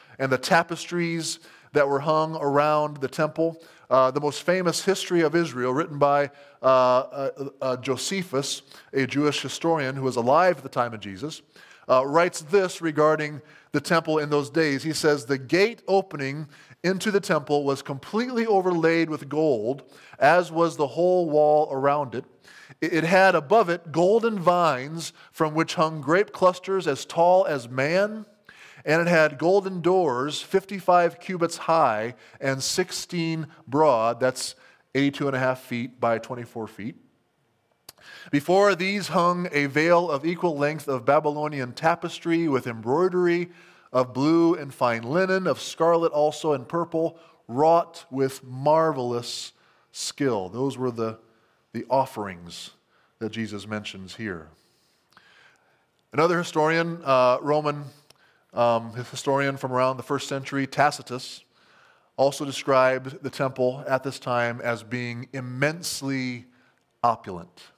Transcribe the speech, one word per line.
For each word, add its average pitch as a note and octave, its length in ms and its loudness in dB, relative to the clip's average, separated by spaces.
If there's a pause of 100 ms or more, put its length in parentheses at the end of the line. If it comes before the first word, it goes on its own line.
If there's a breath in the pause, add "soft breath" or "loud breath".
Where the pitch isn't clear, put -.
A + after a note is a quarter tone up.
(180 loud breath)
and C3 140 -2
the B2+ 80 2
tapestries E3+ 1000 -2 (340 loud breath)
that C#3+ 140 4
were C#3 120 0
hung D#3 380 -2
around D3 600 0
the C3+ 100 -6
temple. D#3+ 540 -2 (280 loud breath)
Uh, C3 220 6
the C#3+ 80 -2
most D3 240 -4
famous F3+ 400 0
history F#3 380 0
of D3+ 120 2
Israel, B2+ 400 0
written D3+ 240 -4
by, C#3+ 320 4 (320 loud breath)
uh, C3 40 0
uh, C3 840 2 (120)
uh, B2+ 160 -2
Josephus, C3+ 840 -4 (300 loud breath)
a C3+ 160 0
Jewish C#3+ 340 0
historian C3 540 -2
who C3+ 60 -8
was B2 160 -2
alive D3+ 400 4
at C3 60 -18
the C3+ 60 -12
time A#2+ 240 -2
of A2 60 -12
Jesus, G2+ 420 -12 (460 loud breath)
uh, C3 180 4
writes E3 360 2
this F3+ 400 0
regarding D3+ 600 0 (300 loud breath)
the D3 80 0
temple D#3 400 0
in D3 100 -2
those C#3+ 200 0
days. C#3+ 340 0
He D#3+ 80 -4
says, D3 340 0
"The C3+ 120 -2
gate F3+ 500 0
opening D#3 600 -2 (340 loud breath)
into F#3 280 -2
the G3 100 2
temple D3 420 0
was C#3 180 -2
completely A3+ 640 -4
overlaid E3 640 2
with C#3+ 200 -8
gold, C#3 540 0 (360 loud breath)
as D#3+ 320 4
was D#3+ 240 0
the C#3+ 120 0
whole F3 420 2
wall D3+ 420 4
around C#3 420 0
it. B2+ 120 -8 (560 loud breath)
It, D#3 100 -2
it D#3+ 140 0
had F#3+ 300 6
above E3+ 340 4
it E3+ 240 -6
golden G#3 440 2
vines D#3+ 760 0 (180 loud breath)
from D#3 220 -2
which D#3+ 220 -2
hung D#3+ 260 0
grape F3 320 0
clusters F3+ 540 0
as C#3 180 -2
tall F3+ 400 4
as C3 240 -4
man, F#3+ 560 -2 (600 loud breath)
and D#3+ 160 4
it E3 60 0
had D#3 300 4
golden F#3 440 2
doors D3+ 600 0
fifty-five F3+ 800 2
cubits E3+ 380 -4
high B2 580 0 (260 loud breath)
and C3+ 200 -2
sixteen E3 840 -4 (180 loud breath)
broad." B2+ 540 2
That's - 360 -2 (380 soft breath)
eighty-two C#3 340 0
and C3 80 -2
a B2+ 40 -2
half B2+ 220 -2
feet A#2+ 380 -8
by A#2 200 0
twenty-four A#2 480 -12
feet. A#2 280 -12 (1400 loud breath)
"Before F#3 440 4
these F#3 340 -4
hung F3 420 0
a C#3+ 140 0
veil E3 440 2
of C#3+ 160 -2
equal F3 320 -2
length D3 300 -2
of B2+ 160 -2
Babylonian D3 720 0
tapestry E3 760 -2
with C3 180 0
embroidery F3 840 0 (420 loud breath)
of B2+ 220 0
blue E3 400 2
and C#3+ 200 -10
fine A#2 300 0
linen, F#3 440 -2
of C3 120 -2
scarlet E3 540 0
also D3+ 400 0
and B2+ 140 -6
purple, E3 500 -4 (320 soft breath)
wrought E3 600 2
with C3+ 340 -4
marvelous C3 1080 -2 (400 soft breath)
skill." A2 560 -2
Those A#2+ 300 -4
were B2+ 140 -2
the, A2+ 280 -6 (540 soft breath)
the A2+ 160 -10
offerings G2+ 800 -4 (480)
that G#2+ 120 -6
Jesus G#2 360 -8
mentions G#2 480 -10
here. F2 320 -10 (1700 soft breath)
Another E3+ 240 2
historian, E3 680 -2
uh, B2+ 380 4
Roman, D3 440 -2 (680 soft breath)
um, A2+ 400 0
historian C3+ 640 -4
from C3 140 -8
around B2+ 260 0
the B2 60 -10
first C#3 240 -6
century, C3+ 380 -6
Tacitus, C3+ 800 -4 (720 soft breath)
also C#3+ 280 0
described C3 800 0
the C#3 80 -8
temple C3 580 -2
at C3 160 -2
this C3+ 160 -8
time A#2+ 420 -2
as A#2 220 -4
being A#2+ 480 -8
immensely C3+ 1120 -6 (580 soft breath)
opulent. G2+ 600 -4 (140)